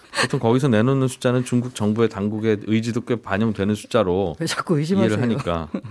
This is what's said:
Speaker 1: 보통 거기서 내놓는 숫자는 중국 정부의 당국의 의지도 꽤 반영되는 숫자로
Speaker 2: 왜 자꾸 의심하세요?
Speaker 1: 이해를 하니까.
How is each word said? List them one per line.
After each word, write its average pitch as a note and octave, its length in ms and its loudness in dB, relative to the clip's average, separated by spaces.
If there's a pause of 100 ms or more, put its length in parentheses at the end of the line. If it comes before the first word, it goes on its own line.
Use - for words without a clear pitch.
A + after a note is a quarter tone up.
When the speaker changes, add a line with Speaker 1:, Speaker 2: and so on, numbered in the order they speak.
(220)
Speaker 1:
보통 C3+ 180 -2
거기서 B2 280 2
내놓는 B2+ 400 4
숫자는 B2+ 360 0
중국 B2 300 -2
정부의 G#2+ 340 2
당국의 G#2+ 580 -2
의지도 A2+ 360 0
꽤 B2 140 -2
반영되는 G2+ 580 -2
숫자로 F2+ 640 0
Speaker 2:
왜 E3 80 -4
자꾸 - 320 -2
의심하세요? F3 320 2
Speaker 1:
이해를 G#2+ 120 0
하니까. E2 460 -2 (220)